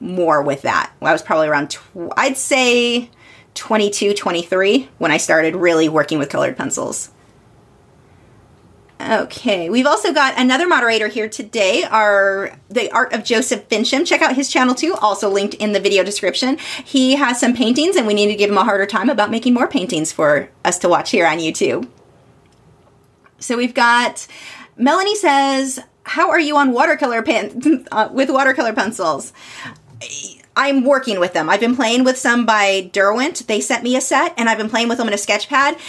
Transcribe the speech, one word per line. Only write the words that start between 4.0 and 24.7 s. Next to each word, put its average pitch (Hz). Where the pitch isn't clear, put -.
twenty-three 190
when 156
I 156
started 160
really 170
working 151
with 143
colored -
pencils. -
Okay, 190
we've 254
also 320
got 277
another 262
moderator 233
here 214
today, 214
our, 196
The 220
Art 240
of 220
Joseph 220
Fincham. 226
Check 294
out 269
his 269
channel 254
too, 320
also 208
linked 196
in 214
the 202
video 196
description. 202
He 262
has 247
some 247
paintings, 262
and 240
we 208
need 208
to 208
give 202
him 196
a 185
harder 202
time 208
about 208
making 240
more 247
paintings 175
for 147
us 175
to 180
watch 151
here 180
on 160
YouTube. 160
So 240
we've 240
got, 240